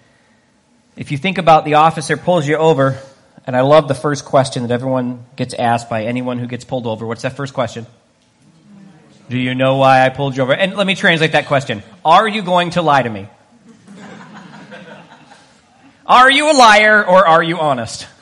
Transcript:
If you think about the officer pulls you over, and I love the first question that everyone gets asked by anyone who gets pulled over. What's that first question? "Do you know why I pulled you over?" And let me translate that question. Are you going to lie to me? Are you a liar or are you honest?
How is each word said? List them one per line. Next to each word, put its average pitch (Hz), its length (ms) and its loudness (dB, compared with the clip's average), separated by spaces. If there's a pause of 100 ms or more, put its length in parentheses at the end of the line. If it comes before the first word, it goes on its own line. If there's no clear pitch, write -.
(1000)
If 139 140 -10
you 143 40 -6
think 185 220 -6
about 160 260 4
the 151 100 -2
officer 156 440 0
pulls 170 280 -2
you 151 100 0
over, 139 420 2 (480)
and 123 100 -4
I 127 60 2
love 143 260 4
the 139 60 -2
first 143 320 -6
question 131 380 -2
that 117 60 -6
everyone 123 540 -4 (100)
gets 127 200 -8
asked 117 340 -2
by 110 160 -6
anyone 123 340 -6
who 120 80 -8
gets 120 200 -12
pulled 123 200 -8
over. 110 200 -8
What's 117 160 -10
that 131 140 -8
first 139 180 -10
question? 117 320 -6 (1400)
"Do 123 80 -4
you 127 160 -4
know 131 220 2
why 131 280 4
I 131 60 2
pulled 135 260 -6
you 135 60 -2
over?" 127 100 0
And 190 240 -2
let 202 100 -2
me 190 80 -2
translate 160 380 0
that 151 140 0
question. 127 360 -4 (220)
Are 190 240 4
you 214 140 -6
going 175 280 -2
to 170 120 -4
lie 143 200 2
to 117 60 -4
me? 104 180 -10 (2750)
Are 247 240 4
you 294 200 0
a 311 40 4
liar 214 480 4
or 185 240 4
are 165 160 4
you 170 180 -4
honest? 127 460 -4 (160)